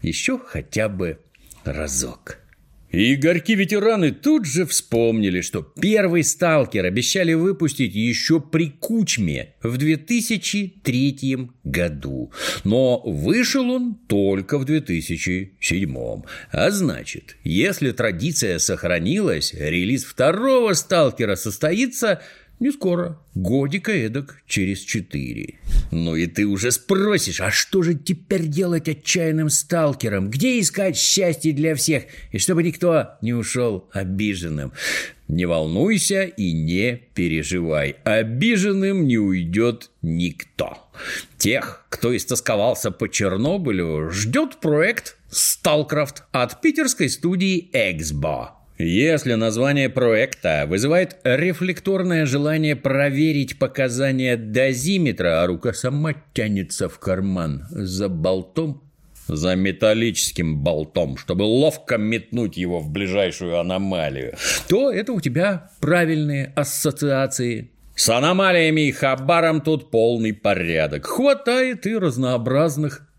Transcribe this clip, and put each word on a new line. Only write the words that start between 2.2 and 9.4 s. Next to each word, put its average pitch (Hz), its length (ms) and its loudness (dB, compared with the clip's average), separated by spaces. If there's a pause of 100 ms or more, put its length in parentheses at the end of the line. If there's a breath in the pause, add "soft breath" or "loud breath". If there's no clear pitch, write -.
И 110 240 2
игорьки-ветераны 190 960 2
тут 285 340 2
же 160 220 -2
вспомнили, 113 760 0
что 87 220 -6
первый 185 600 2
"Сталкер" 143 640 2
обещали 127 480 2
выпустить 160 640 0
еще 117 440 0
при 156 300 0
"Кучме" 110 920 -2